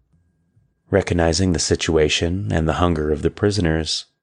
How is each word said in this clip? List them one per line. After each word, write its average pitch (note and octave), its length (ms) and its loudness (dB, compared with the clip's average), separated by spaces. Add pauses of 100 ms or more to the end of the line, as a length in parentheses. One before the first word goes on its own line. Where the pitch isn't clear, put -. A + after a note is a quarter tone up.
(880)
Recognizing F2 640 2
the D#2 80 0
situation E2+ 920 0
and E2 160 0
the D#2 60 0
hunger D#2 380 0
of D2 100 -2
the E2 100 0
prisoners, E2+ 760 -2 (180)